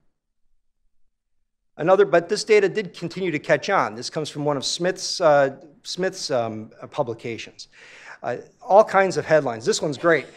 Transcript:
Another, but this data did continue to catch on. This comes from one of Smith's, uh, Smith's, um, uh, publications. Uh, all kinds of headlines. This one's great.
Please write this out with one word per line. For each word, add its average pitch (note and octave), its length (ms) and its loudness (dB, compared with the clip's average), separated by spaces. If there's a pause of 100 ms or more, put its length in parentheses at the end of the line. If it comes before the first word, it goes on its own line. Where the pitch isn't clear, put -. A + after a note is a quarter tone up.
(1800)
Another, F#3+ 280 4
but E3+ 240 2
this G#3+ 140 -4
data G#3 260 4
did F3 240 -6
continue F3 380 -8
to D3 80 -2
catch D3+ 320 0
on. B2+ 240 0
This A#2+ 160 -10
comes D#3 180 -6
from D3 160 -8
one D3 120 0
of B2+ 80 -6
Smith's, - 560 -4
uh, C#3+ 360 4 (280)
Smith's, F3+ 460 -8
um, A2 420 -6 (100)
uh, B2+ 60 -16
publications. A#2+ 800 -8 (520)
Uh, - 180 -8 (220)
all G3 220 6
kinds F#3+ 340 2
of D3 80 -4
headlines. C3 400 0
This F#3 160 -2
one's D3+ 160 -6
great. D3+ 300 0 (100)